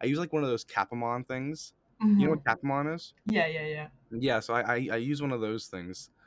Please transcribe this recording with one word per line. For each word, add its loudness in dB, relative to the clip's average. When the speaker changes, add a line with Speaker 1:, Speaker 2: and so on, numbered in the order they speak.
Speaker 1:
I -2
use, 2
like, -4
one 2
of 0
those -2
Capamon -2
things. -6
You 6
know 4
what 0
Speaker 2:
Mm-hmm. 2
Speaker 1:
Capamon 0
is? -12
Speaker 2:
Yeah, 2
yeah, -4
yeah. -6
Speaker 1:
Yeah, 2
so -2
I, 4
I, 0
I 2
use -2
one -2
of -2
those -2
things, -10